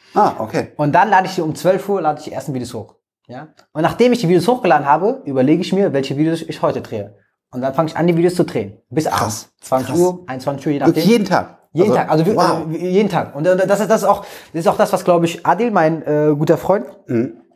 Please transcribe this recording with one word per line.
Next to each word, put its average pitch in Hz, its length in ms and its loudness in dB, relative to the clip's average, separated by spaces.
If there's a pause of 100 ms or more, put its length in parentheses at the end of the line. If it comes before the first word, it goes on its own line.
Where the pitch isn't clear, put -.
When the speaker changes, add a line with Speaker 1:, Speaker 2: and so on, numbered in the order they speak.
(140)
Speaker 1:
Ah, 190 260 2
okay. 113 380 -6
Speaker 2:
Und 147 160 0
dann 185 160 4
lade 190 180 4
ich - 80 -10
die 185 60 -2
um 156 140 -4
zwölf 185 340 0
Uhr, 196 120 -2
lade 151 180 -2
ich - 60 -18
die - 60 -12
ersten 131 220 -8
Videos 120 220 -8
hoch. 104 200 -14 (320)
Ja? 135 200 -18 (260)
Und 202 100 -4
nachdem 247 280 2
ich 233 80 0
die 175 80 -2
Videos 170 200 4
hochgeladen 175 400 2
habe, 180 380 0
überlege 143 360 2
ich - 120 -6
mir, 185 200 2
welche 135 240 -2
Videos 160 260 0
ich - 180 -12
heute 127 200 -2
drehe. 107 340 -10 (360)
Und 127 100 -8
dann 135 140 -4
fange 160 140 0
ich - 80 -10
an, 160 100 0
die 170 100 2
Videos 180 180 2
zu 170 80 2
drehen. 107 460 -6
Bis 151 160 -2
Speaker 1:
Krass, 98 160 -2
Speaker 2:
abends. - 280 -6 (120)
Zwanzig 131 280 -2
Speaker 1:
krass. 151 100 0
Speaker 2:
Uhr, 180 280 2
einundzwanzig 135 400 -8
Uhr, 151 60 0
je 143 60 -2
Speaker 1:
Wirklich 143 160 2 (100)
Speaker 2:
nachdem. 196 60 6
Speaker 1:
jeden 220 140 4
Tag? 165 300 -2 (160)
Speaker 2:
Jeden 190 200 2
Speaker 1:
Also, 160 100 2
Speaker 2:
Tag. - 100 -4
Also 156 140 2
wir-, 202 100 2
Speaker 1:
wow. 170 380 0
Speaker 2:
äh, 170 160 -6
jeden 196 200 2
Tag. 143 260 -4
Und, 147 100 -4
äh, 185 100 4 (120)
das 196 120 2
ist, 202 120 -2
das 208 100 4
ist 190 60 0
auch, 196 140 2
das - 400 -10
ist 160 60 -2
auch 190 100 2
das, 214 140 2
was, 185 120 0
glaub 175 200 4
ich, 165 220 -4
Adil, 180 240 2
mein, 160 320 2
äh, 151 340 2
guter 151 220 2
Freund, 196 300 0 (200)
Speaker 1:
Mhm. 123 340 -2 (140)